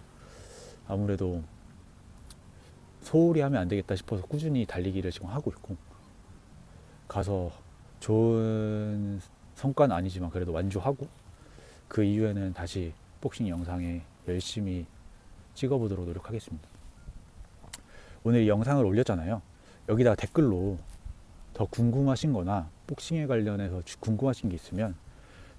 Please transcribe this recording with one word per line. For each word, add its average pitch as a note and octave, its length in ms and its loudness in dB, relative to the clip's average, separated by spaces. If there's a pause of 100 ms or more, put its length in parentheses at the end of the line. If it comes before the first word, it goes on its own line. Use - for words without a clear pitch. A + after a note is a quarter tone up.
(880)
아무래도 G2 540 -2 (1600)
소홀히 E3 400 4
하면 C#3 200 2
안 F#2 60 0
되겠다 G2 280 0
싶어서 F#2 300 -4
꾸준히 D3 400 0
달리기를 F#2 460 -2
지금 F2+ 180 -10
하고 B2 220 -4
있고 - 240 -12 (1300)
가서 F#2+ 440 -2 (480)
좋은 G#2+ 1200 2 (360)
성과는 C3+ 400 4
아니지만 F2+ 340 -2
그래도 F2 220 -2
완주하고 G2 560 -2 (800)
그 - 160 2
이후에는 G2+ 500 2
다시 F2+ 400 -6 (280)
복싱 A#2+ 260 -4
영상에 F2 540 -4 (260)
열심히 F2+ 580 -4 (680)
찍어보도록 A2+ 520 -2
노력하겠습니다. F2 640 -8 (1600)
오늘 A#2 200 6
이 G#2+ 60 6
영상을 A#2+ 340 4
올렸잖아요. G2 580 2 (480)
여기다가 A2+ 260 6
댓글로 G2 600 2 (760)
더 G#2+ 120 0
궁금하신 C3 680 2
거나 F#2 360 0 (180)
복싱에 D3+ 400 -4
관련해서 G2+ 560 0
주-, - 160 -14
궁금하신 A#2 500 0
게 F2+ 60 -2
있으면 F#2 400 -4 (640)